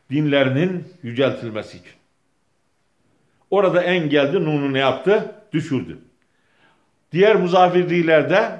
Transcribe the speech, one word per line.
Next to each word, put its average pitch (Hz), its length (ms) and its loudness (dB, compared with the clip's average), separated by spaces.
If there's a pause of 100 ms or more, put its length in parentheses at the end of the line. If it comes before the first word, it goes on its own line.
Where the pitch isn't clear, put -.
dinlerinin 147 760 -2 (160)
yüceltilmesi 117 720 -6
için. - 160 -20 (1600)
Orada 180 340 2
en 175 260 -2
geldi, 147 360 2
nunu 143 280 -2
ne 131 60 -2
yaptı? 151 560 0 (180)
Düşürdü. 117 460 -6 (1120)
Diğer 202 240 4
muzafirlilerde 175 1200 2